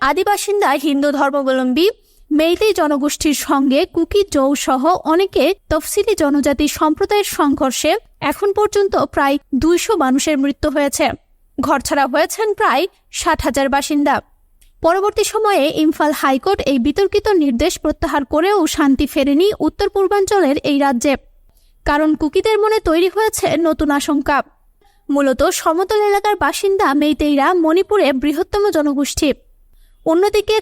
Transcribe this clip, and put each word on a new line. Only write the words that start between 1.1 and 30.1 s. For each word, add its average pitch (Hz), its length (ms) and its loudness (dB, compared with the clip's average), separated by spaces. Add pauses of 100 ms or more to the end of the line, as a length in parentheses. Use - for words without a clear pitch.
ধর্মাবলম্বী 269 760 0 (420)
মেইতেই 339 440 2
জনগোষ্ঠীর 294 640 0 (100)
সঙ্গে 277 340 2 (120)
কুকি 349 300 0 (100)
জৌ 269 180 2 (140)
সহ 262 180 0 (220)
অনেকে 339 400 0 (240)
তফসিলি 381 540 -2
জনজাতি 285 440 0 (120)
সম্প্রদায়ের 381 580 0
সংঘর্ষে 294 560 0 (360)
এখন - 240 -2
পর্যন্ত 403 420 0 (200)
প্রায় 285 220 0 (180)
দুইশো 320 420 2
মানুষের 277 420 0
মৃত্যু 277 320 -2
হয়েছে। 285 360 0 (520)
ঘরছাড়া 277 480 0
হয়েছেন 330 480 -2
প্রায় 320 280 0 (300)
ষাট 320 300 -2
হাজার 277 260 0
বাসিন্দা। 285 460 0 (680)
পরবর্তী 392 420 0
সময়ে 403 400 0 (120)
ইম্ফল 302 360 2
হাইকোর্ট 285 540 0
এই 277 120 2
বিতর্কিত 370 480 0 (100)
নির্দেশ 294 420 0
প্রত্যাহার 302 460 -2
করেও 370 420 0
শান্তি 285 400 0
ফেরেনি 285 420 2 (120)
উত্তর 381 280 -2
পূর্বাঞ্চলের 392 760 0
এই 285 140 0
রাজ্যে, 277 360 0 (720)
কারণ 311 280 2
কুকিদের 381 440 0
মনে 427 200 2 (100)
তৈরি 349 200 2
হয়েছে 415 380 -2 (200)
নতুন 311 240 0
আশঙ্কা। 285 460 -2 (720)
মূলত 277 320 0 (140)
সমতল 381 480 -2
এলাকার 415 340 0
বাসিন্দা 392 580 0
মেইতেইরা 294 600 0
মণিপুরে 349 580 2
বৃহত্তম 294 580 -2
জনগোষ্ঠী। 294 600 -2 (760)
অন্যদিকে 403 560 2